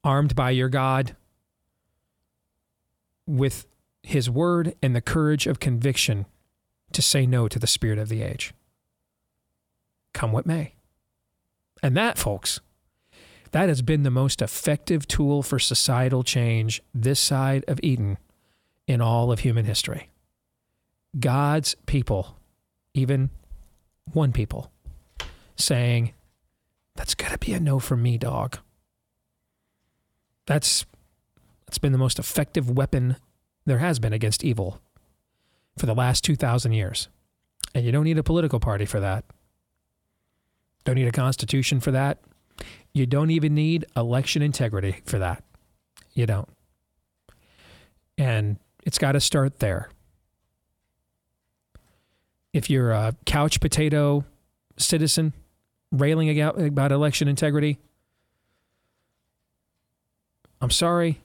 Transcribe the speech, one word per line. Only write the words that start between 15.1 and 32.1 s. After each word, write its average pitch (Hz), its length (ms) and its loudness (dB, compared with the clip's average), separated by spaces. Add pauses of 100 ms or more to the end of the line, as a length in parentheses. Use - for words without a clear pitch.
for 135 160 -2
societal 127 640 0
change 113 580 0 (100)
this 131 280 0
side 135 480 0
of 143 160 -2
Eden 110 340 0 (720)
in 123 120 2
all 117 300 2
of 113 100 0
human 117 240 0
history. - 440 -4 (1120)
God's 143 560 0 (100)
people, 113 500 -2 (580)
even 131 360 2 (840)
one 147 200 2
people, 107 400 -4 (840)
saying, 120 600 0 (800)
that's - 200 -6
gotta - 240 -6
be 226 140 -2
a 180 80 -2
no 139 180 2
for 123 180 -2
me, 120 220 2
dog. 120 400 -4 (1900)
That's, - 380 0 (840)
that's - 120 -8
been 139 140 0
the 127 60 2
most 131 200 0